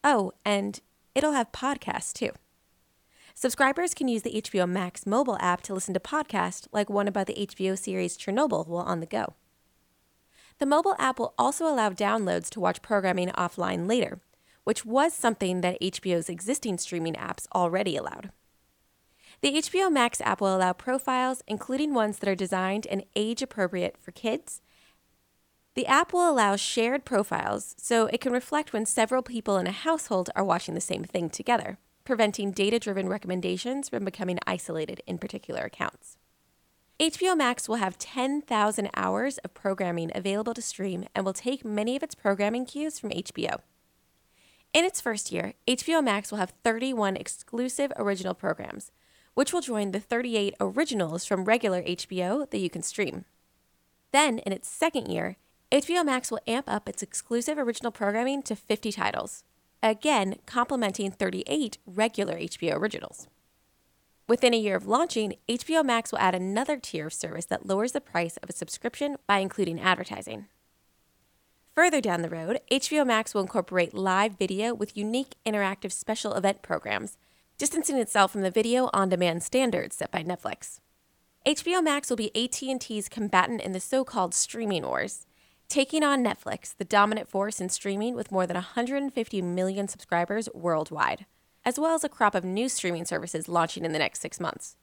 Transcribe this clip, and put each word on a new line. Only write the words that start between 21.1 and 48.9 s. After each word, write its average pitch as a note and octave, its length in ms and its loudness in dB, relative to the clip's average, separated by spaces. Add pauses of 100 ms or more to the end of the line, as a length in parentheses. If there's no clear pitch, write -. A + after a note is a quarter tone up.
including C4+ 460 -2
ones G#3+ 240 2
that G3+ 100 -2
are G3 80 2
designed F#3+ 520 -2
and - 180 -4 (100)
age-appropriate G#3 880 -2
for F3+ 100 -16
kids. - 480 -4 (1160)
The - 120 0
app D#4+ 260 6
will F4 160 6
allow G#3+ 260 4
shared A#3+ 480 0
profiles, - 760 -2
so A3+ 260 4
it A#3 160 -2
can B3+ 100 0
reflect D4 420 0
when A3 120 0
several B3 380 2
people G#3+ 340 0
in F3+ 80 2
a F#3 60 0
household G#3 640 0
are G3 80 2
watching F3 320 0
the E3+ 40 -2
same - 240 -4
thing E3+ 280 -2
together, - 480 0 (240)
preventing G#3+ 480 2
data-driven G3 580 2
recommendations F#3 800 -4
from G#3+ 160 -4
becoming F#3 400 -2
isolated D#3+ 600 -4
in F3+ 100 -6
particular - 440 -8
accounts. - 580 -8 (800)
H D#4 180 2
B F4+ 100 2
O F#4 60 4
Max B3+ 340 2
will A3 100 0
have F#3+ 200 -2
ten C4+ 460 -2
thousand G#3+ 500 2
hours G3+ 460 0
of - 160 -14
programming F3 580 -2
available G3+ 400 -2
to A#3+ 80 -8
stream F#3+ 440 -6 (100)
and G3 100 0
will F#3+ 80 0
take C4 320 -4
many G#3+ 300 0
of C#4+ 80 -2
its D#4+ 100 -10
programming G#3 540 0
cues D4+ 320 -6
from G#3 120 -6
H - 220 -6
B - 180 -2
O. - 40 -4 (1160)
In E4 120 6
its - 160 -2
first A3 300 -4
year, F3 240 -4 (100)
H B3 220 0
B E4 80 2
O D#4 80 4
Max G#3 260 0
will G#3 80 -6
have F#3 160 -2 (100)
thirty-one A3+ 540 0
exclusive B3+ 800 -4
original F#3+ 400 -2
programs, - 560 -6 (420)